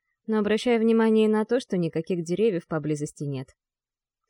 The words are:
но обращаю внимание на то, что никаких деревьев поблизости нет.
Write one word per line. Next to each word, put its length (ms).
но 120
обращаю 420
внимание 480
на 160
то, 160
что 160
никаких 480
деревьев 420
поблизости 580
нет. 240